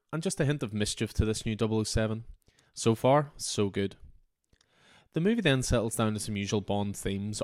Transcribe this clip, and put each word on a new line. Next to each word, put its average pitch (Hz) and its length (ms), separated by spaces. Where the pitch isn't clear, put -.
and 156 100
just - 180
a 156 40
hint 143 180
of 107 120
mischief 104 400
to - 100
this 107 220
new 113 80
double 110 240
oh 110 60
seven. 110 400
So 113 200
far, 143 420
so - 340
good. 98 260
The 160 60
movie 220 200
then 135 220
settles 113 340
down 107 160
to 104 80
some 107 160
usual 101 240
Bond 101 360
themes, 101 480